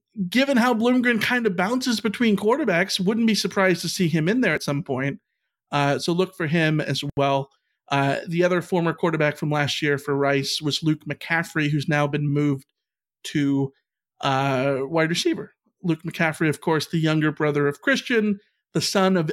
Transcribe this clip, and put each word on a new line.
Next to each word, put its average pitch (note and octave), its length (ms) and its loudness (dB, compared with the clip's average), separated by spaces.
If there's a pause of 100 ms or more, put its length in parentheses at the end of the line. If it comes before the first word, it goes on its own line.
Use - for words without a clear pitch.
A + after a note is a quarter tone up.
(300)
given C#4 260 2
how B3 180 4
Bloomgren A#3+ 480 2
kind A#3+ 240 -2
of F#3 120 0
bounces A#3 420 0
between A3 380 0
quarterbacks, G#3 640 0
wouldn't A3+ 260 0
be G#3+ 80 2
surprised F#3 460 0
to E3+ 80 -6
see F3+ 180 0
him D#3+ 220 2
in B3 100 2
there F#3+ 140 2
at D3 100 -4
some C#3+ 180 -2
point. C3+ 380 -4 (540)
Uh, C#3+ 260 2
so F3 140 -2
look F3+ 240 -2
for E3 100 -4
him D#3 320 2
as - 240 -4 (140)
well. C#3 320 0 (420)
Uh, C#3 260 2 (100)
the E3+ 160 0
other F3+ 180 2
former E3 320 0
quarterback D#3 420 0
from D3+ 140 -4
last D3 320 0
year D3 160 0
for C#3+ 180 -4
Rice C#3 460 0
was D3 220 -4
Luke D3+ 220 0
McCaffrey, D#3 680 -2
who's C#3+ 160 -2
now D3 180 2
been D3 220 -2
moved C#3+ 400 0 (560)
to, C#3 500 0 (480)
uh, C3+ 600 0
wide D#3+ 280 0
receiver. - 460 -4 (260)
Luke E3 220 -2
McCaffrey, D#3+ 460 -2
of C#3+ 120 -4
course, D#3 240 -2
the E3 140 -4
younger D#3 320 2
brother D3 360 0
of C#3+ 140 -4
Christian, G#3+ 580 0 (340)
the D#3+ 80 0
son F#3+ 360 2
of D#3+ 160 0